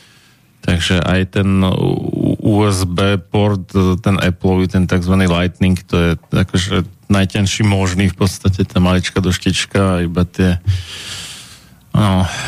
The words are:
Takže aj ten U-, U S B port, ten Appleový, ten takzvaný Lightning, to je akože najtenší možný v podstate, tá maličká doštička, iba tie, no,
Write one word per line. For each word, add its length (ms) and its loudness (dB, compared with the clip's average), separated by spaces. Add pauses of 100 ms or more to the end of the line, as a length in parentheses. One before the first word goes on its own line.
(600)
Takže 380 0
aj 220 0 (120)
ten 160 2 (100)
U-, 800 0
U 260 2
S 220 0
B 320 0
port, 480 -2 (320)
ten 180 0
Appleový, 520 0
ten 180 2
takzvaný 400 2
Lightning, 540 0
to 160 -6
je 140 2 (220)
akože 440 -2 (320)
najtenší 560 0
možný 440 0
v 80 -2
podstate, 480 -2
tá 140 -4
maličká 420 0
doštička, 840 0
iba 200 -2
tie, 380 0 (1300)
no, 380 2 (180)